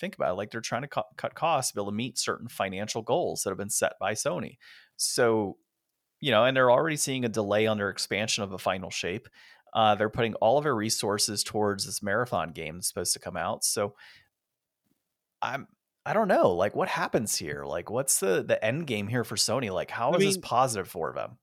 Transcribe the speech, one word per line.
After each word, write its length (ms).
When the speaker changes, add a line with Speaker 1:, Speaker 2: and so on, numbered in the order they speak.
Speaker 1:
think 140
about 180
it, 40
like, 140
they're 100
trying 220
to 60
cu-, 140
cut 180
costs 380
to 40
be 40
able 120
to 40
meet 220
certain 300
financial 520
goals 420
that 80
have 80
been 120
set 280
by 140
Sony. 460
So, 600
you 100
know, 140
and 100
they're 160
already 260
seeing 280
a 60
delay 360
on 120
their 120
expansion 540
of 60
the 80
Final 320
Shape. 380
Uh, 220
they're 160
putting 260
all 200
of 80
their 100
resources 680
towards 400
this 180
marathon 500
game 240
that's 120
supposed 240
to 60
come 180
out. 260
So 320
I'm, 260
I 80
don't 140
know, 240
like, 220
what 140
happens 480
here? 280
Like, 260
what's 300
the, 220
the 220
end 220
game 200
here 180
for 120
Sony? 340
Like, 200
how 220
Speaker 2:
I 40
Speaker 1:
is 60
this 140
Speaker 2:
mean, 60
Speaker 1:
positive 460
for 240
them? 300